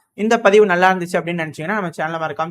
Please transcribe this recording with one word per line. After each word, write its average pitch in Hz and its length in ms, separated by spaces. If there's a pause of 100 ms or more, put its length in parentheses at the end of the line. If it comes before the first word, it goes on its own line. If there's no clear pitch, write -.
(140)
இந்த 226 280
பதிவு 214 240
நல்லா 185 280
இருந்துச்சு 175 200
அப்படின்னு 165 380
நினைச்சீங்கன்னா 180 380
நம்ம - 0
சேனலை 160 320
மறக்காம 160 300